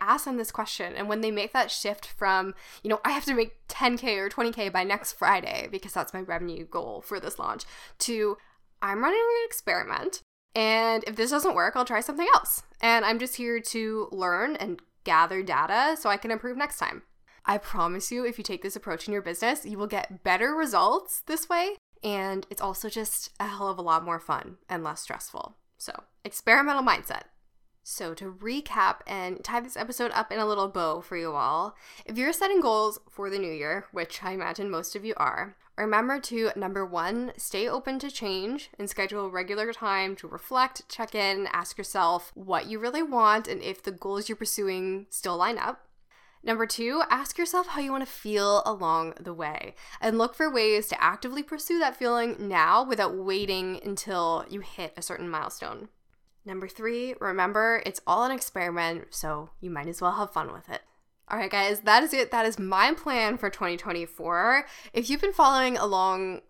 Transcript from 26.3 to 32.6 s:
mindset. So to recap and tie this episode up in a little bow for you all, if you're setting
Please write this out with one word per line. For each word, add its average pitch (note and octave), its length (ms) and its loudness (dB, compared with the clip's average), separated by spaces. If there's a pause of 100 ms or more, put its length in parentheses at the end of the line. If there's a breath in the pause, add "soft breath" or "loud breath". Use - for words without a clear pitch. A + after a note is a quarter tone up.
mindset. - 420 0 (600)
So E3 320 -8
to F#3+ 160 -12
recap G#3+ 760 0
and F#3 380 -6
tie A#3+ 160 -2
this B3 180 -8
episode A#3+ 360 -4
up - 180 -2
in G#3+ 80 -2
a G#3+ 60 0
little G3+ 240 0
bow E3+ 320 -2
for F3 160 -8
you E3 160 -4
all, D#3 420 0 (300 loud breath)
if A3 120 -8
you're C#4 160 0
setting G4 280 2